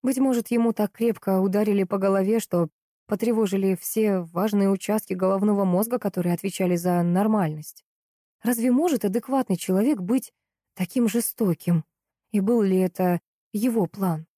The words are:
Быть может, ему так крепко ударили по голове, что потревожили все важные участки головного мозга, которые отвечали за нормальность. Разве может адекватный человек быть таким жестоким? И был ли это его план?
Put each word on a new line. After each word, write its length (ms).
Быть 160
может, 320
ему 240
так 180
крепко 480
ударили 440
по 140
голове, 420
что 300
потревожили 720
все 400
важные 500
участки 440
головного 500
мозга, 360
которые 340
отвечали 420
за 280
нормальность. 840
Разве 300
может 340
адекватный 500
человек 460
быть 320
таким 340
жестоким? 800
И 80
был 220
ли 160
это 440
его 320
план? 400